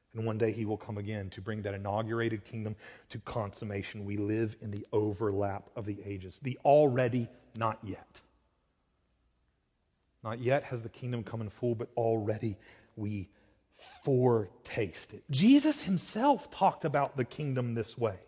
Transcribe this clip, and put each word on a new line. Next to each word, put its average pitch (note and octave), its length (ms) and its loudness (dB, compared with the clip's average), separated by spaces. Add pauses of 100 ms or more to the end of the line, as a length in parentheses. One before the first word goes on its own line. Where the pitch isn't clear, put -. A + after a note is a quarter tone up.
(140)
And A2+ 120 -4
one A2 120 0
day A2 160 2
he A2 120 -4
will G#2 120 -2
come G#2+ 200 -8
again G#2 340 -6
to - 100 -14
bring G#2+ 220 -6
that G2 100 -4
inaugurated A2 720 -2
kingdom G#2+ 320 -6 (320)
to A#2+ 100 -10
consummation. G#2 880 -6
We G2+ 100 -4
live G#2+ 460 0
in G#2+ 100 -8
the G#2 220 -8
overlap G2+ 840 0
of A2+ 100 -8
the G2+ 200 -6
ages, F#2+ 360 -10
the B2+ 220 -6
already B2+ 640 6 (280)
not A2 280 0
yet. - 380 -12 (2000)
Not A#2 160 -6
yet C3 240 2
has A#2+ 180 -8
the A2+ 80 -10
kingdom B2 340 -6
come A2+ 180 -6
in G#2+ 80 -6
full, A#2+ 260 -2
but A2+ 200 -6
already A2 640 0 (400)
we G#2 320 -4 (760)
foretaste A#2+ 1080 2
it. G#2 160 -16
Jesus C4+ 540 6
himself A3 680 2
talked - 340 2
about C#3+ 320 2
the C3 80 2
kingdom B2+ 520 -2
this A2+ 200 -4
way. G#2+ 320 0